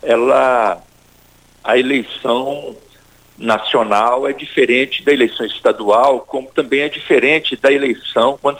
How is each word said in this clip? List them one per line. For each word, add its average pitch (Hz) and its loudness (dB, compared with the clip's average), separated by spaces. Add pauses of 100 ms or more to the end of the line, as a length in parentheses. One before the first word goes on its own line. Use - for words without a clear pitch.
Ela, 123 2 (800)
a 113 2
eleição 131 -4 (600)
nacional 113 0
é 139 -4
diferente 131 -2
da 143 4
eleição 120 0
estadual, 113 2
como 131 -10
também 139 -2
é 147 -2
diferente 147 0
da 139 4
eleição 135 0
quando 143 -2